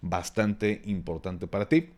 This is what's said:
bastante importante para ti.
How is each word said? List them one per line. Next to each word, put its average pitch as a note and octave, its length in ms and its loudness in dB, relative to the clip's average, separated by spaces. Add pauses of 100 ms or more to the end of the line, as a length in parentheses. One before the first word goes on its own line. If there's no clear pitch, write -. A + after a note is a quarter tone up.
bastante G#2 800 0
importante F2+ 640 -4
para G2+ 220 -2
ti. E3 280 4